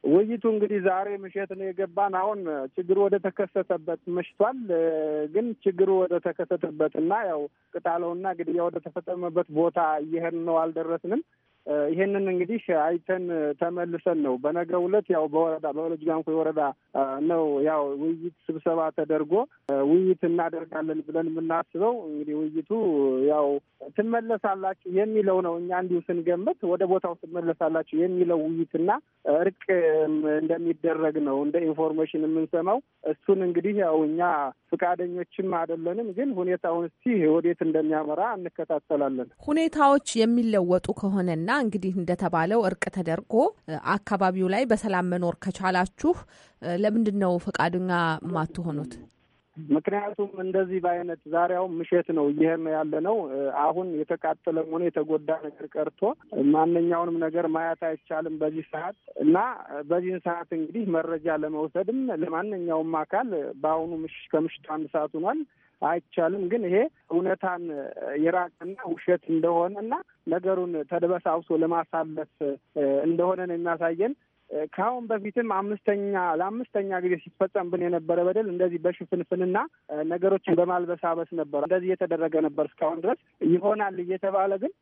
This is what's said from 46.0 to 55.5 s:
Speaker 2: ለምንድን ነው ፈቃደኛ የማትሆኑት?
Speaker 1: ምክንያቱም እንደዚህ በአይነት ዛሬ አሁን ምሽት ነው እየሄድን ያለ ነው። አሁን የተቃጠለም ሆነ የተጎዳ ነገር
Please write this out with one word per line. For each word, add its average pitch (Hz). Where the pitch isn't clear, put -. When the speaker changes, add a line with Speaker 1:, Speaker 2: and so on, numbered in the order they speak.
Speaker 2:
ለምንድን 214
ነው 185
ፈቃደኛ 180
የማትሆኑት? 160
Speaker 1:
ምክንያቱም 196
እንደዚህ 185
በአይነት 175
ዛሬ 170
አሁን 185
ምሽት 170
ነው 156
እየሄድን 160
ያለ 156
ነው። 202
አሁን 160
የተቃጠለም 160
ሆነ 165
የተጎዳ 156
ነገር 151